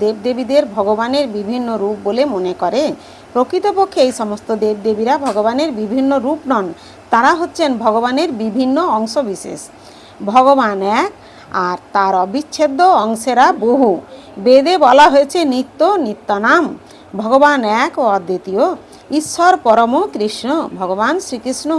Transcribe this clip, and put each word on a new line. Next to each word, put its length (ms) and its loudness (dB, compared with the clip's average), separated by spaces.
দেবদেবীদের 600 -2
ভগবানের 520 0
বিভিন্ন 400 -6
রূপ 260 -4
বলে 220 -2
মনে 280 -4
করে। 300 -2
প্রকৃতপক্ষে 680 -2
এই 180 2
সমস্ত 300 -6
দেবদেবীরা 540 -2
ভগবানের 540 -2
বিভিন্ন 400 -2
রূপ 220 -2
নন, 180 0
তারা 240 4
হচ্ছেন 440 -2
ভগবানের 540 0
বিভিন্ন 460 -2
অংশবিশেষ। 640 -6
ভগবান 520 2
এক 80 -4
আর 100 -4
তার 220 2
অবিচ্ছেদ্য 640 -2
অংশেরা 440 2
বহু। 260 4
বেদে 400 4
বলা 360 8
হয়েছে 320 2
নিত্য 360 -4
নিত্যানাম। 580 0
ভগবান 440 4
এক 160 -4
ও 40 0
অদ্বিতীয়। 460 -4
ঈশ্বর 420 2
পরম 280 2
কৃষ্ণ, 360 -6
ভগবান 400 -2
শ্রীকৃষ্ণ 600 -8